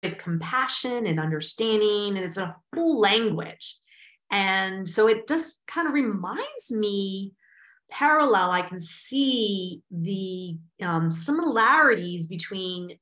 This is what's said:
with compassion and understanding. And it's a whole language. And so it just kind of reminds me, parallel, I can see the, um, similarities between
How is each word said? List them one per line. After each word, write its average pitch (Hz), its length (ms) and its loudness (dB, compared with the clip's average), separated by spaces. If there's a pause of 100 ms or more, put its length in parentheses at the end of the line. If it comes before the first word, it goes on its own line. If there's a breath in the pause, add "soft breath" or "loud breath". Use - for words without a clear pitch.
with 170 160 -6
compassion 240 880 -2
and 160 140 0
understanding. 208 960 0
And 185 80 -4
it's 170 140 -8
a 175 180 -6 (180)
whole 330 240 2
language. 202 760 2 (540 soft breath)
And 190 580 0
so 214 200 4
it 220 200 2
just 320 380 -2
kind 330 200 -2
of 294 80 -2
reminds 262 760 -2
me, 196 600 -2 (580 soft breath)
parallel, 277 600 4
I 180 120 2
can 180 180 -8
see 208 1120 -2
the, 185 680 -4 (260)
um, 165 280 2
similarities 226 1160 2
between 180 760 -8